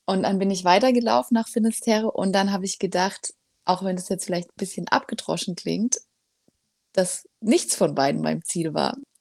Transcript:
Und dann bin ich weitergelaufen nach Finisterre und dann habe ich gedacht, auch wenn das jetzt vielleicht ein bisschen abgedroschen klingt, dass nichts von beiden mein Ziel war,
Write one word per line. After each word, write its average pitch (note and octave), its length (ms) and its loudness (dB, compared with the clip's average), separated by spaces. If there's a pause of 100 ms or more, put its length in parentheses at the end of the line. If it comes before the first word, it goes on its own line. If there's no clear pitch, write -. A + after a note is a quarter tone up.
Und F#3+ 180 0
dann G3 160 0
bin G3 120 0
ich F#3 120 -4
weitergelaufen A#3 720 4
nach A3+ 140 0
Finisterre A3 600 0
und F#3+ 220 0
dann G3 200 2
habe F#3+ 120 -2
ich - 140 -6
gedacht, F#3 540 -2 (320)
auch F3+ 180 0
wenn F#3 140 -2
das F3+ 120 -6
jetzt F#3 160 -4
vielleicht F3 240 -4
ein - 80 -20
bisschen F3 300 -8
abgedroschen - 680 -4
klingt, F3+ 420 -2 (960)
dass - 340 -2 (140)
nichts A#3+ 340 2
von D3+ 200 2
beiden D3 260 0
mein D#3 220 -2
Ziel D#3+ 300 -4
war, D3+ 240 0 (240)